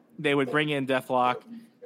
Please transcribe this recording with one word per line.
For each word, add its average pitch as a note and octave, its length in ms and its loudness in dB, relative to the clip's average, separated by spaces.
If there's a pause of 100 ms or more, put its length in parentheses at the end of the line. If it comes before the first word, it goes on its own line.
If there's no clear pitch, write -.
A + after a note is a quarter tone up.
(180)
they C#3+ 160 0
would C#3 160 2
bring D3+ 180 0
in C#3 180 -2
Deathlock B2+ 560 0 (420)